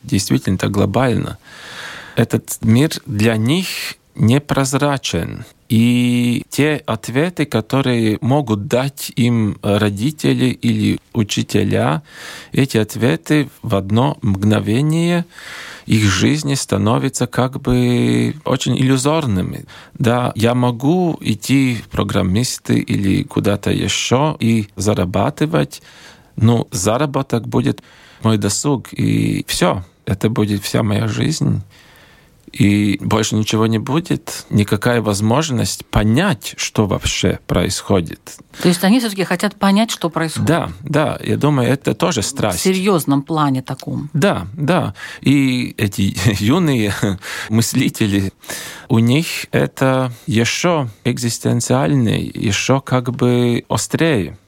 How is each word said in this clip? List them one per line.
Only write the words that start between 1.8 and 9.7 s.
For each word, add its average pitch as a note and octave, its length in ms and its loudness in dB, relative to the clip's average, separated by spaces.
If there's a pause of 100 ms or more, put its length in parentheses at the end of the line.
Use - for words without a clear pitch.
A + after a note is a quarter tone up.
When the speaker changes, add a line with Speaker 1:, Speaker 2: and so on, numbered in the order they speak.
Speaker 1:
этот - 460 -2
мир A#2+ 300 4 (140)
для A2 320 0
них D3 300 0 (480)
непрозрачен. C3+ 1300 0 (260)
И A#2+ 800 2
те D3 360 0
ответы, C#3 600 -2
которые A#2 760 0
могут A2+ 460 0
дать B2+ 500 -2
им A2+ 440 2
родители G#2+ 840 0